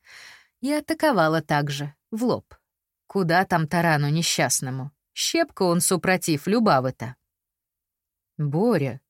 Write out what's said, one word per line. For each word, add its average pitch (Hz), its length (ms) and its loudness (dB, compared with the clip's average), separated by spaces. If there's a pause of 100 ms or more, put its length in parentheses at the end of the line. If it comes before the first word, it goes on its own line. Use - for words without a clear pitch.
(600)
И 262 100 -4
атаковала 269 720 2
также, 147 540 -4 (160)
в 226 120 -4
лоб. 165 300 -4 (540)
Куда 180 380 2
там 160 220 0
тарану 160 420 2
несчастному? 139 840 -2 (220)
Щепку - 520 -2
он 175 160 2
супротив 175 680 0
Любавы-то. 143 680 0 (1200)
«Боря, 151 720 -2